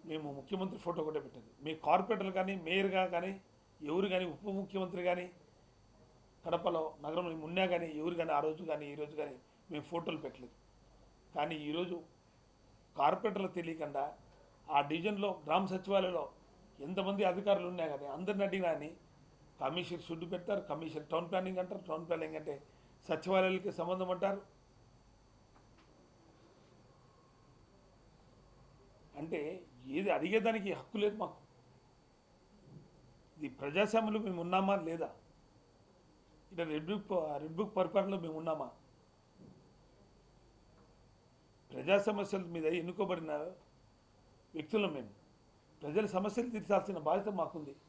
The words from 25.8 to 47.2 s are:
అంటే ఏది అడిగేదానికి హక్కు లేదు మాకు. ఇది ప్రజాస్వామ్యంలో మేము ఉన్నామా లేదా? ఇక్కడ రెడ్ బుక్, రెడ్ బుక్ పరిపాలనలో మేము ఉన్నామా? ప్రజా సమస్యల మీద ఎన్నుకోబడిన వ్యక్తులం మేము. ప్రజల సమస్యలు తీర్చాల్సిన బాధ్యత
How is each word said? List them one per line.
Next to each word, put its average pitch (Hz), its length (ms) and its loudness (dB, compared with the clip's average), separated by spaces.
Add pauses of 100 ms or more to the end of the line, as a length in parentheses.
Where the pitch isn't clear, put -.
అంటే 160 500 -4 (200)
ఏది 151 240 0
అడిగేదానికి 196 600 2
హక్కు - 260 -6
లేదు 208 180 2
మాకు. 185 200 -6 (2000)
ఇది 151 120 -6
ప్రజాస్వామ్యంలో 214 720 2
మేము 185 200 -2
ఉన్నామా 190 360 4
లేదా? 165 340 -4 (1400)
ఇక్కడ 170 160 -2
రెడ్ 156 200 -2
బుక్, 196 260 -2 (300)
రెడ్ 160 100 -6
బుక్ 208 240 -2
పరిపాలనలో 190 440 2
మేము 160 140 -6
ఉన్నామా? 156 360 -2 (3000)
ప్రజా 147 260 4
సమస్యల 202 440 0
మీద 170 220 -4
ఎన్నుకోబడిన 170 680 0 (1200)
వ్యక్తులం 180 380 0
మేము. 120 180 -8 (720)
ప్రజల 160 240 2
సమస్యలు 208 440 0
తీర్చాల్సిన 196 480 2
బాధ్యత 190 360 2